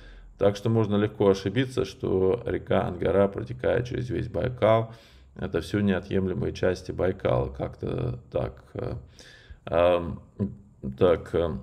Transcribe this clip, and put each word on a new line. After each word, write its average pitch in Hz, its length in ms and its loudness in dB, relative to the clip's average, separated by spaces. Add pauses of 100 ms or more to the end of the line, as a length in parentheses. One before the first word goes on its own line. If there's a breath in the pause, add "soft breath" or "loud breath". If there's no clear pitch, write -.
(380 loud breath)
Так 101 180 4
что - 140 -2
можно 107 260 2
легко 104 320 4
ошибиться, 101 560 0
что 95 640 0
река 90 400 0
Ангара 90 420 2
протекает - 580 -2
через - 220 -6
весь 82 200 -4
Байкал. 107 640 2 (440 loud breath)
Это 85 240 -2
все 104 200 -2
неотъемлемые 92 720 0
части 92 380 -2
Байкала». 85 580 0
Как-то - 720 -6 (120)
так, - 340 -4 (100)
э, - 220 -6 (680 loud breath)
эм, 85 540 2 (800)
так, 90 360 2
э, 82 280 0